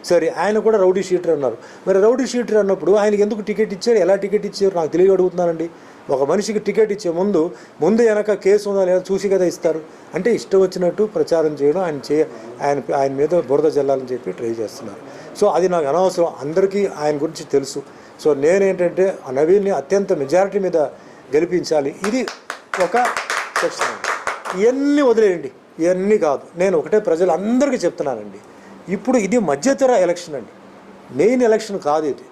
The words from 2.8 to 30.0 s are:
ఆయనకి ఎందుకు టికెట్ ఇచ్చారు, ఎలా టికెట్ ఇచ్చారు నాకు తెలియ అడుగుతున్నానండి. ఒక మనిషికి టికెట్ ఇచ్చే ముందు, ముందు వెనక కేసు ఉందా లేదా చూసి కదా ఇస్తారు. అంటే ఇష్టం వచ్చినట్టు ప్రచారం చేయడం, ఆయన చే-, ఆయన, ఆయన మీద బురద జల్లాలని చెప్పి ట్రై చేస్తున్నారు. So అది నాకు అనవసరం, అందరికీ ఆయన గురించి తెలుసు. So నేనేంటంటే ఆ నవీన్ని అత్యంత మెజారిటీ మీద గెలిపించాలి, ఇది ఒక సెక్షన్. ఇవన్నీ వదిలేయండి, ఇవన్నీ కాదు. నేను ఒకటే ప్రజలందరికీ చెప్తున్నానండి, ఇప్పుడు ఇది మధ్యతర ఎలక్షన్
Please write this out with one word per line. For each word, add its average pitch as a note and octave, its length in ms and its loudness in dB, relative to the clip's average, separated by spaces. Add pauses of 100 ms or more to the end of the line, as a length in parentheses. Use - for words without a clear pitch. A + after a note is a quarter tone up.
ఆయనకి G#3 300 2
ఎందుకు G#3 200 0
టికెట్ G3+ 320 -2
ఇచ్చారు, A3+ 240 0
ఎలా F#3 180 4
టికెట్ G3+ 300 -2
ఇచ్చారు G3 300 -2
నాకు D#3+ 160 -2
తెలియ F#3 200 4
అడుగుతున్నానండి. F3 580 0 (400)
ఒక C#3 200 0
మనిషికి G3+ 300 0
టికెట్ G#3 320 0
ఇచ్చే G3 200 -4
ముందు, F3 400 0 (300)
ముందు G#3+ 200 4
వెనక G#3 320 2
కేసు G3+ 360 2
ఉందా G3 160 0
లేదా F3+ 160 2 (100)
చూసి G3 180 -2
కదా F#3 160 2
ఇస్తారు. D#3+ 360 -2 (320)
అంటే F#3+ 220 0
ఇష్టం - 260 2
వచ్చినట్టు F3+ 420 0
ప్రచారం D#3+ 500 0
చేయడం, D3 280 0
ఆయన D#3 180 -4 (120)
చే-, D3+ 140 2 (360)
ఆయన, C#3+ 200 0 (140)
ఆయన C#3 180 2
మీద C#3+ 160 0
బురద D3+ 400 2
జల్లాలని C3+ 440 0
చెప్పి A#2+ 180 -8
ట్రై A#2+ 160 -8
చేస్తున్నారు. A2 760 -10 (180)
So G3+ 120 4
అది F3 180 2
నాకు E3+ 160 0
అనవసరం, E3+ 420 0 (140)
అందరికీ F#3+ 560 -2
ఆయన D3+ 180 0
గురించి D#3+ 300 -6
తెలుసు. C#3 380 -4 (420)
So D3 120 2
నేనేంటంటే F3+ 800 2 (100)
ఆ C3+ 40 -10
నవీన్ని F3+ 380 2
అత్యంత F#3+ 440 -2
మెజారిటీ F3+ 460 0
మీద F3+ 180 -2 (580)
గెలిపించాలి, D#3 600 0 (120)
ఇది B3 140 -2 (640)
ఒక A#3 200 0 (580)
సెక్షన్. - 1000 -6
ఇవన్నీ C#4 400 2
వదిలేయండి, G#3+ 500 2 (280)
ఇవన్నీ F#3 380 2
కాదు. D#3 420 -2
నేను F#3 180 2
ఒకటే D#3 220 0
ప్రజలందరికీ G#3 800 0
చెప్తున్నానండి, B2 600 -4 (560)
ఇప్పుడు B3+ 240 0
ఇది G3+ 220 2
మధ్యతర B3 520 0
ఎలక్షన్ F3 440 0